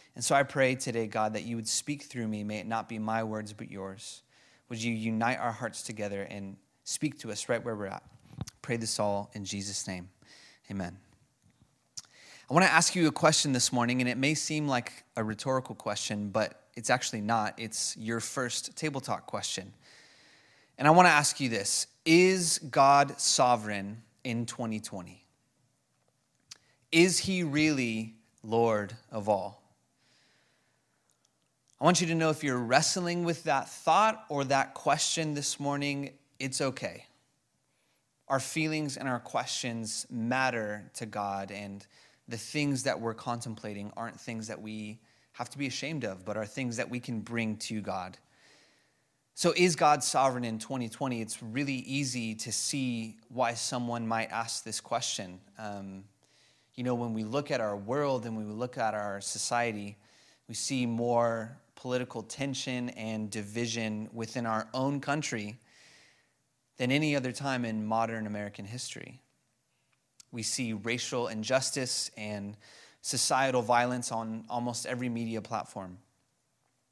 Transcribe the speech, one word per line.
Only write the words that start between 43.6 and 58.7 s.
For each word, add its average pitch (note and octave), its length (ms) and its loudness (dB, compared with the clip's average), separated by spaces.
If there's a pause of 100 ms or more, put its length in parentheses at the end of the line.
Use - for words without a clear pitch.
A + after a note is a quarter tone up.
aren't A2+ 200 -8
things A2+ 300 -8
that G#2 140 -8
we G#2+ 360 -10 (360)
have - 160 -8
to - 80 -16
be C#3 100 -2
ashamed C#3 380 -4
of, F#2+ 180 -6
but G#2 140 -4
are G#2+ 80 -2
things A#2+ 320 -4
that A#2+ 120 -2
we B2 80 -4
can A#2 220 -6
bring A2 380 -2
to G#2+ 240 -6
God. F#2+ 360 -6 (1160)
So - 220 2
is F3 180 6
God D3 300 6
sovereign B2+ 400 2
in A2+ 120 -2
twenty A#2+ 300 -4
twenty? A#2+ 340 -4
It's A2+ 220 -8
really C3+ 300 -2
easy B2+ 600 -2
to A2+ 180 -8
see A#2+ 640 -2 (100)
why A#2 280 0
someone A#2 520 -2
might A2+ 240 0
ask A2+ 320 -4
this A2 160 -8
question. F#2+ 600 -4 (160)
Um, G2 480 -10 (720)
you B2 100 -6
know, B2 100 0
when A#2 180 -2
we A2 120 -2
look C#3+ 260 -2
at C3 80 0
our G#2 160 -2
world B2 500 -2
and A2+ 120 -6
when G#2+ 100 -6
we G#2+ 60 -8
look B2 240 -6